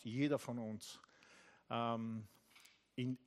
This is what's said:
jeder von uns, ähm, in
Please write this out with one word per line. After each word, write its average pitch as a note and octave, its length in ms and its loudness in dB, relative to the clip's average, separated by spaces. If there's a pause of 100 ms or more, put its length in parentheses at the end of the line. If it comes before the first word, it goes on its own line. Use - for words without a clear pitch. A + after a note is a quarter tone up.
jeder C3+ 320 4
von A#2+ 220 -2
uns, A2 420 -6 (680)
ähm, A2+ 560 0 (720)
in B2+ 320 0